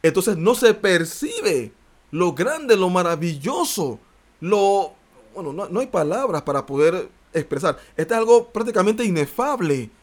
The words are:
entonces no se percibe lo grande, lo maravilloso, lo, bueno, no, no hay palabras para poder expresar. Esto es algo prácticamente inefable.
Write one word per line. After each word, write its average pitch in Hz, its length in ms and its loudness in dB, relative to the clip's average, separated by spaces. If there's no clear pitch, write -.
entonces 180 360 0
no 196 160 2
se 226 180 4
percibe 180 1000 -2
lo 170 220 0
grande, 247 420 0
lo 185 140 2
maravilloso, 170 1080 -2
lo, 196 540 2
bueno, 143 180 -10
no, 185 160 -8
no 185 120 -4
hay 262 80 -4
palabras 175 520 -2
para 139 240 -4
poder 151 460 0
expresar. 147 440 -2
Esto 160 160 -4
es 226 80 0
algo 233 280 6
prácticamente 214 580 0
inefable. 160 840 -2